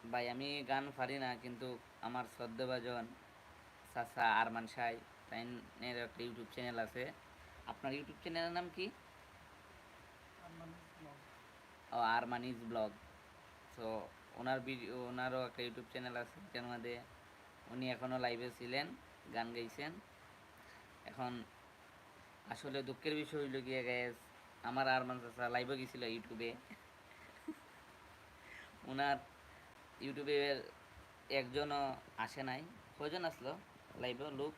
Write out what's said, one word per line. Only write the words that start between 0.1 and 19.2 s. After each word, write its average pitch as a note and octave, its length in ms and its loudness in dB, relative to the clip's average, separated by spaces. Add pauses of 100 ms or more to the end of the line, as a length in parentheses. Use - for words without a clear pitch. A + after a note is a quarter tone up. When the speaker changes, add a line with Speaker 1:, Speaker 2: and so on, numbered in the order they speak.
Speaker 2:
ভাই, A#2+ 160 4
আমি C#3 400 0
গান C#3 280 4
পারি C3 220 2
না, B2+ 160 2
কিন্তু A#2+ 440 -4 (240)
আমার A#2+ 220 2 (120)
শ্রদ্ধাভাজন A#2+ 680 0 (880)
চাচা A2+ 460 8
আরমান A2+ 260 4
সাই, A#2 320 2 (320)
তাইনের A#2+ 680 -4
একটা A#2 260 -2
YouTube A#2 280 -4
চ্যানেল B2 260 0
আছে। B2 340 2 (540)
আপনার C3 260 0
YouTube C#3+ 280 -2
চ্যানেলের E3 320 2
নাম F3 220 0
কি? F#3 160 0 (1500)
Speaker 1:
আরমান E3 240 -10
is E3 340 -14
vlog। C#3+ 160 -12 (760)
Speaker 2:
ও, A#2+ 60 4
আরমান A#2+ 420 8
is A#2 300 -2
vlog। G#2+ 200 4 (840)
So, A2+ 240 0 (340)
ওনার B2+ 260 4
ভিডিও, B2 440 -2
ওনারও B2+ 420 2
একটা A#2+ 160 -2
YouTube A#2 280 -4
চ্যানেল B2+ 260 -2
আছে, A#2+ 240 -2
যেটার B2 220 -4
মধ্যে A#2+ 380 -2 (720)
উনি B2+ 200 2
এখনও B2+ 280 2
লাইভে A#2+ 400 2
ছিলেন, B2+ 280 2 (480)